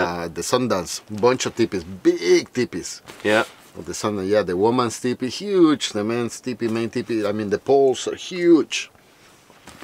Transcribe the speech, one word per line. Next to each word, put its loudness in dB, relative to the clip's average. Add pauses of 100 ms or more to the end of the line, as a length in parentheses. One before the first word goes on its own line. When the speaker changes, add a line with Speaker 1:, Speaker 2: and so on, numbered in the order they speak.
Speaker 1:
Uh, -4
the -8
Sundance, -2
bunch 0
of -6
teepees, 0
big 0
teepees. -4 (240)
Speaker 2:
Yeah. 4 (300)
Speaker 1:
The -10
Sundance, -4
yeah, 4
the -4
woman's 0
teepee, -2
huge. 2
The -2
man's -2
teepee, -4
main -2
teepee, -2
I -2
mean, -4
the 0
poles 2
are -2
huge. 2 (920)